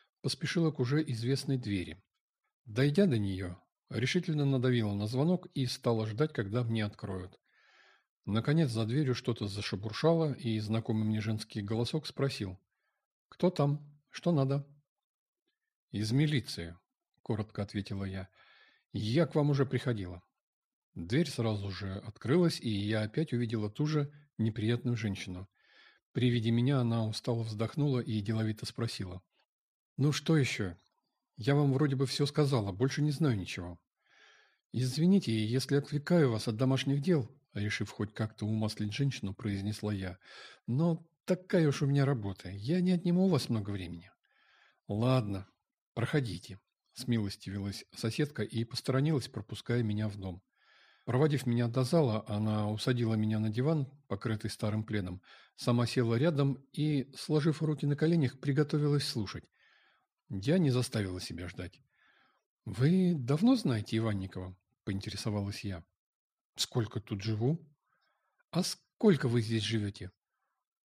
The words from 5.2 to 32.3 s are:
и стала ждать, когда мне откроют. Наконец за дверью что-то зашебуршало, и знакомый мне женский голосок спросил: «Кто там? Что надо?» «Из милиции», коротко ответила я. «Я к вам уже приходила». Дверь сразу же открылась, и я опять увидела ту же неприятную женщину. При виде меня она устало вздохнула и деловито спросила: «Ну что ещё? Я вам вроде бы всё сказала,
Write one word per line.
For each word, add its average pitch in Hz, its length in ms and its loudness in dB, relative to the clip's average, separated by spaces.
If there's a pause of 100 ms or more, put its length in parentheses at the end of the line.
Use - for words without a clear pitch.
и 135 140 -2
стала 113 380 0
ждать, 131 280 -2
когда 110 300 -2
мне 113 200 0
откроют. 95 560 -8 (840)
Наконец 127 460 2
за 110 140 0
дверью 127 300 0
что-то 110 320 -2
зашебуршало, 110 840 0
и 110 260 -2
знакомый 110 440 0
мне 110 160 0
женский 107 420 -4
голосок 113 460 -2
спросил: 110 500 -4 (720)
«Кто - 220 0
там? 147 360 0 (240)
Что - 220 -2
надо?» 139 340 2 (1300)
«Из 107 220 -2
милиции», 127 640 0 (440)
коротко 107 420 -4
ответила 98 420 -6
я. 95 240 -8 (640)
«Я 135 320 0
к - 100 -4
вам 147 140 4
уже 139 160 2
приходила». 104 580 -4 (720)
Дверь 120 340 0
сразу 107 400 -2
же 95 260 -8
открылась, 143 640 0
и 120 80 -2
я 107 320 0
опять 131 320 -2
увидела 113 360 -2
ту 147 180 -2
же 147 260 -2 (240)
неприятную 113 580 0
женщину. 98 540 -6 (640)
При 123 160 2
виде 117 220 2
меня 127 280 4
она 117 260 2
устало 113 380 -2
вздохнула 113 560 -2
и 107 220 -2
деловито 110 440 -2
спросила: 95 560 -6 (760)
«Ну 143 160 2
что 160 240 2
ещё? 104 400 0 (580)
Я 120 200 2
вам 143 180 4
вроде 135 220 2
бы 135 100 0
всё 143 200 -2
сказала, 135 460 2